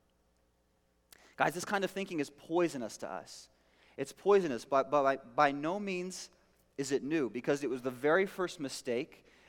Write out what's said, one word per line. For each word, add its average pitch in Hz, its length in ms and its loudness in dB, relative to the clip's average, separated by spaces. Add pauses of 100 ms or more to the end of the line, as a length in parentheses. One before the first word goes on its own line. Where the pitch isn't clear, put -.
(1400)
Guys, 151 180 0
this 175 120 -8
kind 202 180 0
of 175 60 -2
thinking 170 300 -6
is 139 100 -4
poisonous 160 680 -2
to 78 120 -8
us. - 400 -12 (480)
It's 135 140 -6
poisonous, 180 520 4
but, 135 260 2
but 147 120 4
by, 135 140 4
by 143 360 2
no 160 280 -4
means 185 500 -6 (480)
is 135 140 -2
it 123 100 2
new, 143 260 0
because 139 340 -2
it 135 60 -2
was 123 140 -4
the 131 80 -2
very 151 360 2
first 180 340 -6
mistake 131 680 -6 (220)